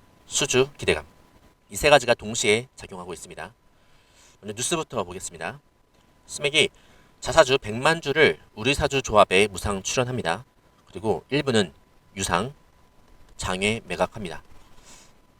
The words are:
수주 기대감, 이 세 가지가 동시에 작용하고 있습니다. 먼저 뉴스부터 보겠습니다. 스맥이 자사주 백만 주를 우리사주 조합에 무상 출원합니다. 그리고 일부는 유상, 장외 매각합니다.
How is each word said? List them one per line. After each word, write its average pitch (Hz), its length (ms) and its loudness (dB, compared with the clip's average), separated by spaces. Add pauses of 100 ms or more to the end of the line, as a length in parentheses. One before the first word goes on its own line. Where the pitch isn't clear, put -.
(260)
수주 - 500 0
기대감, 78 300 -2 (640)
이 104 60 -12
세 147 140 2
가지가 120 240 4
동시에 110 600 0
작용하고 90 380 -14
있습니다. 85 420 -16 (840)
먼저 104 160 -10
뉴스부터 127 480 -4
보겠습니다. 90 560 -12 (680)
스맥이 143 440 0 (500)
자사주 135 380 4
백만 135 420 -2
주를 139 400 2 (160)
우리사주 139 460 0
조합에 101 440 6
무상 98 380 -4
출원합니다. 107 600 -2 (420)
그리고 98 440 -4
일부는 120 420 0 (440)
유상, 95 360 -2 (840)
장외 101 480 -2
매각합니다. 90 580 -6 (960)